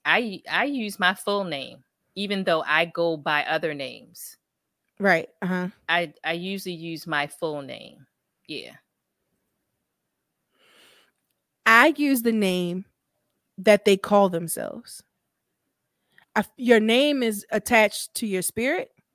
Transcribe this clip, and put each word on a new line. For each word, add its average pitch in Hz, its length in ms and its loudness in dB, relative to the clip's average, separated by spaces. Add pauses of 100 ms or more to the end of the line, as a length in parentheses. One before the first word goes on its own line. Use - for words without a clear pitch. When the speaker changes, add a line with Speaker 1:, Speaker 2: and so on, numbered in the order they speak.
Speaker 1:
I, 196 440 0
I 185 160 -2
use 226 340 -6
my 185 160 2
full 202 280 -4
name, 139 400 -10 (320)
even 196 300 -4
though 165 200 0
I 156 200 2
go 170 320 -2
by 147 260 -2
other 156 300 -4
names. - 640 -14 (600)
Speaker 2:
Right, 190 300 2 (120)
uh-huh. 180 260 -4 (220)
Speaker 1:
I, 165 240 0 (100)
I 160 100 -2
usually 185 420 -8
use 165 300 -10
my 147 220 -2
full 151 340 -8
name. 131 460 -18 (400)
Yeah. 65 240 -14 (3000)
Speaker 2:
I 240 320 8
use 277 240 2
the 233 100 0
name 185 540 0 (720)
that 202 280 4
they 196 120 6
call 202 320 4
themselves. - 720 -8 (1300)
I 220 40 0
f-, - 160 -2
your 240 240 6
name 262 420 2
is 214 300 -2
attached 214 640 2
to 233 120 -6
your 185 140 -2
spirit. - 500 -4 (240)